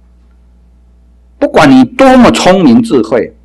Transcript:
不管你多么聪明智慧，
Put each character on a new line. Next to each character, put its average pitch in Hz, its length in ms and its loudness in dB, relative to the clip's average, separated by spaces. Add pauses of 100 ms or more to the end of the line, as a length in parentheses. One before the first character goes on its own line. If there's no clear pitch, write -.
(1400)
不 285 80 -2
管 165 240 0
你 262 120 4
多 262 340 0
么 226 120 2
聪 185 340 0
明 123 200 2
智 120 180 -4
慧， 104 320 -6 (120)